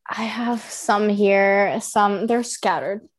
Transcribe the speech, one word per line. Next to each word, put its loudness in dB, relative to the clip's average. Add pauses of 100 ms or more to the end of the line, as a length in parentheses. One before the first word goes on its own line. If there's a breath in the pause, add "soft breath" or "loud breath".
I -6
have -4
some 0
here, 2
some, 0
they're 0
scattered, -4 (100)